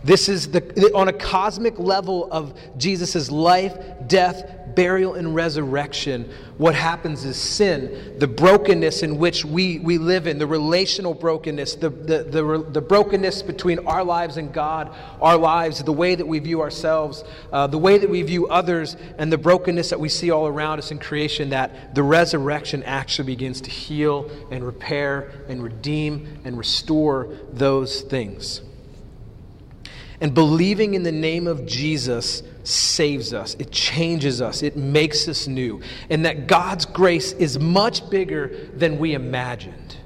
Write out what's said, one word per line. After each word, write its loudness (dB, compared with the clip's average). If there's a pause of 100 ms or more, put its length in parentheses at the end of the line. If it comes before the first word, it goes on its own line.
This 8
is -2
the, 2
the, 4
on 4
a 0
cosmic -2
level 0
of -6 (220)
Jesus' -2
life, 4 (300)
death, 2 (240)
burial, 4
and -4
resurrection. -2 (280)
What 4
happens -2
is -6
sin, -2
the 2
brokenness 4
in -2
which 2
we, 0
we 2
live 2
in, -2
the 0
relational 0
brokenness, -4
the, -2
the, -2
the -2
re-, -2
the -2
brokenness 2
between -2
our 0
lives -2
and -8
God, -4 (260)
our 8
lives, 2
the 0
way 4
that -4
we -2
view -2
ourselves, -2 (280)
uh, 2
the -2
way 8
that 4
we 0
view 0
others, 0 (220)
and 0
the 2
brokenness 4
that -2
we -4
see 0
all 4
around -2
us -10
in -8
creation, -2
that -2
the 4
resurrection 2
actually -4
begins -6
to -14
heal -2 (220)
and -8
repair -4 (160)
and -8
redeem -6
and -8
restore 0 (160)
those 0
things. -8 (1600)
And -2
believing 4
in 0
the -2
name -2
of -4
Jesus -4 (220)
saves 0
us. -8
It -8
changes 0
us. -4
It -2
makes 2
us -6
new. -4 (260)
And 2
that -2
God's 2
grace 2
is 0
much 2
bigger -4
than 0
we 0
imagined. -6